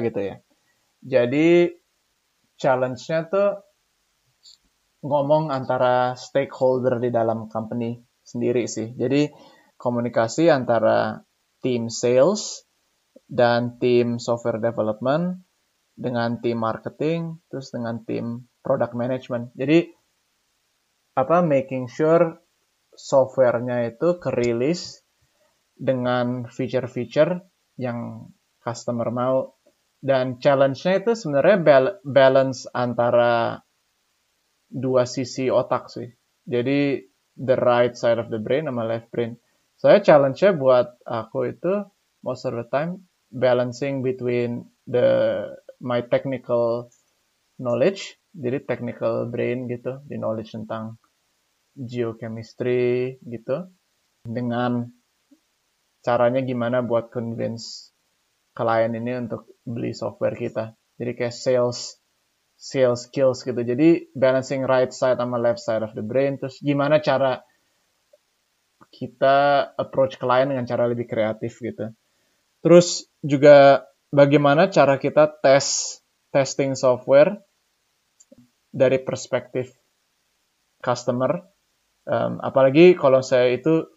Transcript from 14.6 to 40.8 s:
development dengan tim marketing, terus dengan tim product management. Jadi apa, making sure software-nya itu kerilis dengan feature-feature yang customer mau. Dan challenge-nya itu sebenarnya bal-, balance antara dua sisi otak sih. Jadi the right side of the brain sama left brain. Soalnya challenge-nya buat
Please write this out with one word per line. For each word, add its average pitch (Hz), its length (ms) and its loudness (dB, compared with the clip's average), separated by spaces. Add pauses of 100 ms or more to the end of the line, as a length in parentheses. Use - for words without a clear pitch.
development 127 800 -4 (520)
dengan 120 480 -4
tim 120 160 -2
marketing, 156 800 -6 (120)
terus 135 240 -14
dengan 117 280 -8
tim 117 480 -8 (160)
product 120 320 -4
management. 123 560 -8
Jadi 156 400 0 (1200)
apa, 147 260 2
making 135 460 0
sure 165 560 0 (500)
software-nya 123 1040 0
itu 175 240 -2
kerilis 127 880 -4 (720)
dengan 123 720 -2
feature-feature 127 960 -2 (320)
yang 117 540 -10 (260)
customer 117 560 -6
mau. 131 400 -2 (480)
Dan 131 400 -2
challenge-nya 139 580 2
itu 226 140 -2
sebenarnya 160 480 2
bal-, 135 400 4
balance 135 720 4
antara 120 880 0 (1040)
dua 127 420 -2
sisi 131 400 -6
otak 120 400 -2
sih. 120 220 -14 (320)
Jadi 139 580 -2 (380)
the 131 180 0
right 120 380 2
side 117 240 0
of 110 100 -8
the 110 140 -6
brain 127 240 -2
sama 120 180 -6
left 113 240 -6
brain. 117 300 -6 (420)
Soalnya 175 240 6
challenge-nya 151 480 4
buat 127 540 2